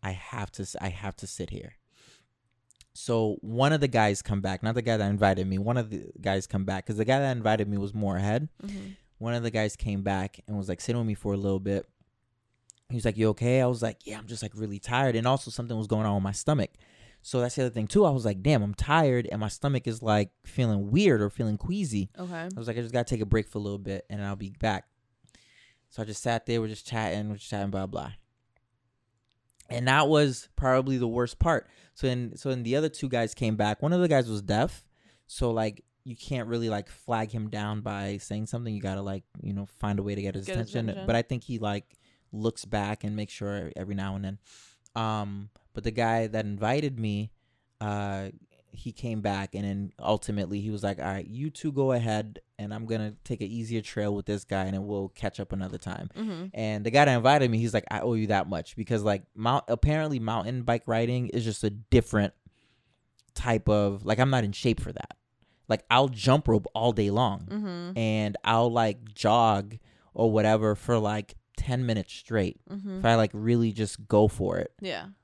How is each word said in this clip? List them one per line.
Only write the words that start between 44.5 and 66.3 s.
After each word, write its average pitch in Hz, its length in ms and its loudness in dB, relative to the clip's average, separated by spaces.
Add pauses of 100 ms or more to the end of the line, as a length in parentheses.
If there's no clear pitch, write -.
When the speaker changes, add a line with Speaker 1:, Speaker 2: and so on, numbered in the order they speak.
Speaker 1:
Um, 104 560 -4 (220)
but 107 100 -10
the 113 80 0
guy 113 380 0
that 110 160 -2
invited 113 560 -2
me, 107 320 -2 (480)
uh, 101 480 -4 (420)
he - 220 -10
came 110 300 -4
back 98 320 -2
and 101 100 -4
then 98 340 -4
ultimately 101 600 -2
he 107 100 -4
was 104 120 -6
like, 101 160 -2
"All 67 80 -6
right, 98 200 -6
you 123 220 -8
two 147 240 -6
go 135 200 2
ahead 110 480 -2 (180)
and 104 160 -8
I'm 113 100 -8
gonna 110 300 -2 (100)
take 120 160 -6
an 104 60 -4
easier 113 340 -4
trail 104 340 -2
with 101 120 -4
this 104 180 -2
guy 95 200 -2
and 95 100 -2
then 98 120 -4
we'll 98 240 -4
catch - 300 -6
up 101 120 -8
another 95 260 -6
time." - 360 -8
Speaker 2:
Mm-hmm. 190 380 -6
Speaker 1:
And 107 320 -4
the 113 60 0
guy 143 160 8
that 131 100 6
invited 131 340 6
me, 110 80 2
he's 113 140 0
like, 110 180 0
"I 110 100 -2
owe 120 140 0
you 110 120 0
that 101 240 2
much," 82 260 -6
because, 110 260 -2
like, 101 200 2 (120)
mount-, 117 340 0
apparently 147 500 2
mountain 113 440 -2
bike 117 240 0
riding 120 420 0
is 120 160 -2
just 110 200 -4
a 104 60 2
different 107 640 4 (1000)
type 117 340 0
of, 104 360 2
like, 107 140 2
I'm 131 120 4
not 123 140 2
in 101 80 -2
shape - 280 0
for - 120 -8
that. - 240 -12 (520)
Like, 110 220 0
I'll 131 180 6
jump 127 400 4